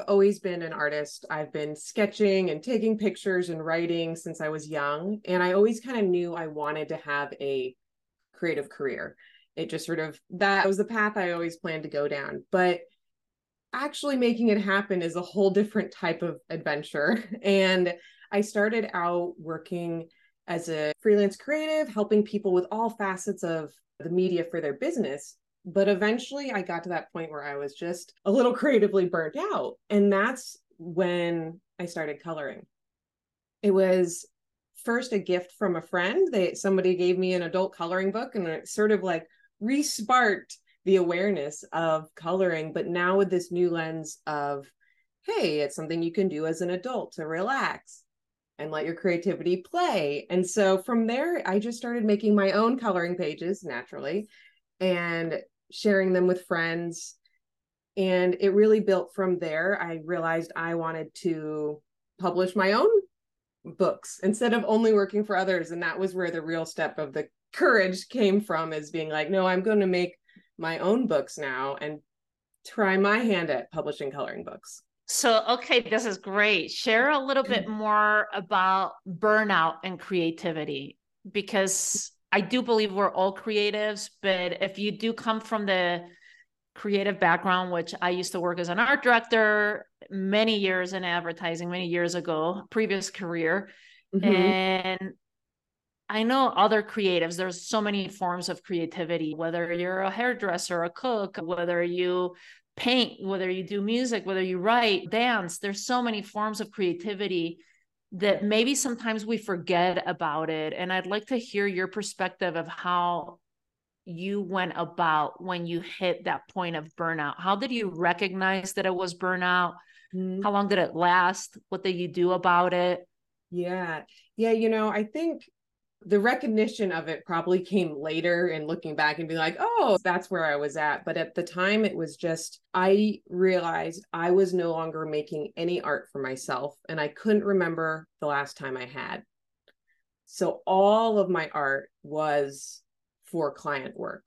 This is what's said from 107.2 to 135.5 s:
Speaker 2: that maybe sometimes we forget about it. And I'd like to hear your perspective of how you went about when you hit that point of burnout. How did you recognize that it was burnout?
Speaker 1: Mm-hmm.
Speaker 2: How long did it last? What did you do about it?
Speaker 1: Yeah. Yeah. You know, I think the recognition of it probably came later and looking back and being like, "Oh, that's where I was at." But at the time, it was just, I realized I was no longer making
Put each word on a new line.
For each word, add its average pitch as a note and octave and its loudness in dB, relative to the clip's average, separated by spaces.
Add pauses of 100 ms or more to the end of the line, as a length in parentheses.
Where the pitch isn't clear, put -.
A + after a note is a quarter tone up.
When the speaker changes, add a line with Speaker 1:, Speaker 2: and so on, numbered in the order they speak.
Speaker 2:
that F#3+ 0
maybe A3 2
sometimes A3+ -4
we A3+ -2
forget F3+ 0
about D#3+ -2
it. D#3 -4
And F3+ -6
I'd F#3 -2
like G#3 -4
to C4 -4
hear G3+ -2
your F#3 -2
perspective F#3 -4
of E3 -4
how F3 -2 (680)
you F#3+ -6
went F#3 -2
about E3 0
when F3 -4
you E3+ -2
hit F3+ -4
that E3 -4
point F3 -4
of D#3 -8
burnout. E3 -4
How F#3 0
did A#3 -2
you A3 -2
recognize F#3 0
that F#3+ -2
it F#3 0
was F3 -4
burnout? F3+ 0 (400)
Speaker 1:
Mm-hmm. F#3 -4
Speaker 2:
How G#3 0
long G3+ 2
did G3 2
it D#3+ 0
last? F3+ 2 (100)
What F#3+ -6
did F#3 0
you F3 -2
do F3+ 2
about F3+ 4
it? F3+ 2 (440)
Speaker 1:
Yeah. F3 -6 (340)
Yeah. A3+ 2
You A3+ 2
know, G#3+ 2
I G#3 -2
think D#4 -4 (600)
the G3+ 2
recognition G#3+ 0
of E3 -4
it - -6
probably F3 2
came F3+ 0
later E3 0
and D#3 -4
looking D#3 -6
back D3+ 2
and E3 -4
being E3 -4
like, D#3+ 0
"Oh, F#4 4
that's F3+ -2
where E3 0
I D3 0
was C#3+ -2
at." D3+ -2
But E3 -4
at D#3+ -4
the F3 -2
time, G3 0
it G3 0
was D#3+ -6
just, - -6 (120)
I G3 4
realized F3 0
I E3+ 0
was F#3 4
no E3+ 2
longer D#3+ -4
making D3+ -6